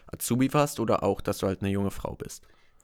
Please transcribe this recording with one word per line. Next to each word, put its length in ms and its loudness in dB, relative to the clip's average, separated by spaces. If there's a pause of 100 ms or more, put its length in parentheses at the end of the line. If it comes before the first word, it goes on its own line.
(100)
Azubi 440 0
warst 260 2
oder 220 2
auch, 180 2
dass 180 0
du 80 0
halt 140 0
eine 100 0
junge 200 0
Frau 240 -6
bist? 320 -12 (380)